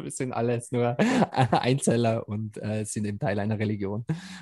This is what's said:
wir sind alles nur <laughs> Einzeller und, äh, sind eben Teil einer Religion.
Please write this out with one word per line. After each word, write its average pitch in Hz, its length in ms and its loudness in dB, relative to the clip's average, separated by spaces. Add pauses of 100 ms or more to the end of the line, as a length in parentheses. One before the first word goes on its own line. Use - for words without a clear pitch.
wir 139 80 -8
sind 131 220 -4
alles 117 400 -2
nur 120 260 2
<laughs> 240 340 4
Einzeller 120 960 2
und, 107 360 -6
äh, 107 220 -2
sind 104 200 -4
eben 104 140 -4
Teil 101 200 0
einer 104 200 0
Religion. 104 460 -2 (360)